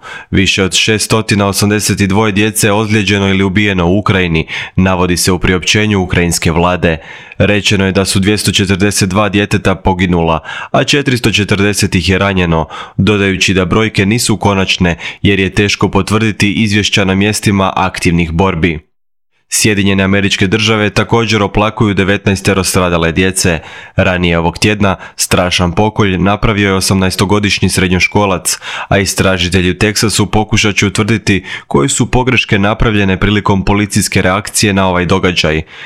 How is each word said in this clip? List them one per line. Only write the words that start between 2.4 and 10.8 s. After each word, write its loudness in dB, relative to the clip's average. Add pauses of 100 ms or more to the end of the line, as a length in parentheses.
je 2
ozlijeđeno 0
ili 2
ubijeno 0
u 2
Ukrajini, 0 (300)
navodi 2
se 0
u 2
priopćenju 0
ukrajinske 0
vlade. 0 (400)
Rečeno 2
je 0
da 2
su 0
dvjesto 0
četrdeset 0
dva 0
djeteta 0
poginula, 0 (300)
a 2